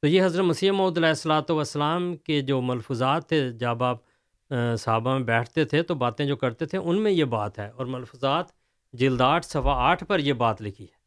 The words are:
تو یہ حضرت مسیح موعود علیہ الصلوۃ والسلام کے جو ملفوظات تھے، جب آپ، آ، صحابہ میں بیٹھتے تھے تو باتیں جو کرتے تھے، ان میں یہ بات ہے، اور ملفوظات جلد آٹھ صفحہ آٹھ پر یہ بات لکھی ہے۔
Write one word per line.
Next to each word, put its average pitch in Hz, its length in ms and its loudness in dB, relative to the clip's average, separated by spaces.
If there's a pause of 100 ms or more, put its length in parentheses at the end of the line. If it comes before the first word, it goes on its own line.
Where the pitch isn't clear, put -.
تو 147 60 2
یہ 185 160 4
حضرت 185 200 0
مسیح 175 260 2
موعود 190 280 0
علیہ 165 100 2
الصلوۃ 156 460 0
والسلام 156 640 -2
کے 151 240 -2
جو 135 200 0
ملفوظات 127 680 -2
تھے، 139 240 0
جب 117 300 -4
آپ، 123 160 0 (520)
آ، 120 260 0
صحابہ 113 420 0
میں 127 80 -2
بیٹھتے 117 380 0
تھے 147 180 0
تو 165 120 -2
باتیں 127 320 -2
جو 139 100 -2
کرتے 127 300 -4
تھے، 190 120 -6
ان 180 220 0
میں 214 120 2
یہ 165 120 2
بات 107 340 -4
ہے، 104 100 -8
اور 123 180 -8
ملفوظات 131 580 -4 (480)
جلد 127 280 2
آٹھ 147 260 4
صفحہ 139 280 0
آٹھ 139 300 2
پر 190 140 0
یہ 143 140 0
بات 113 300 0
لکھی 101 220 -10
ہے۔ - 220 -20